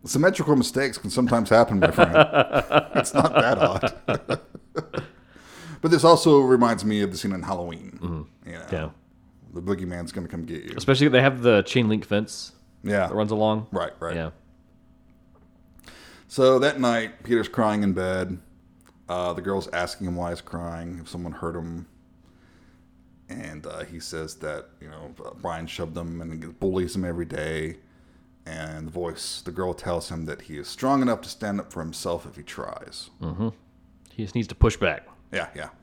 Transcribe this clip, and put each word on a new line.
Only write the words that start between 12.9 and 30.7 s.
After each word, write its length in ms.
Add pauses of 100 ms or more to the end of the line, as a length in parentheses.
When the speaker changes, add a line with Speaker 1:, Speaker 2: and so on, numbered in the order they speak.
Speaker 2:
that 60
runs 180
along. 420
Speaker 1:
Right, 260
right. 160
Speaker 2:
Yeah. 140 (2000)
Speaker 1:
So 300
that 200
night, 440
Peter's 260
crying 340
in 80
bed. 480 (680)
Uh, 240
the 80
girl's 320
asking 340
him 80
why 140
he's 100
crying, 640
if 80
someone 240
hurt 240
him. 280 (1400)
And, 400
uh, 160
he 160
says 360
that, 320 (120)
you 100
know, 240 (120)
uh, 60 (100)
Brian 260
shoved 300
him 240
and 400
bullies 340
him 80
every 220
day. 540 (640)
And 420
the 40
voice, 500
the 100
girl 220
tells 360
him 180
that 160
he 140
is 120
strong 320